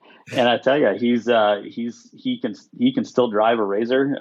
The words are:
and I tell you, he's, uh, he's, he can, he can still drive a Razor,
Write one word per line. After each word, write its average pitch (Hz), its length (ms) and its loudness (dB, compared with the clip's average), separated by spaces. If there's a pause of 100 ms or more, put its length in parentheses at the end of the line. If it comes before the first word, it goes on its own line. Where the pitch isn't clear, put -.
(340)
and 123 160 2
I 117 80 2
tell 135 200 0
you, 135 200 2
he's, 120 320 0
uh, 104 340 2
he's, - 520 -12
he 123 240 -6
can, 107 160 -6 (220)
he 127 160 2
can 117 120 -2
still 123 240 0
drive 110 300 2
a 110 40 0
Razor, 120 580 -2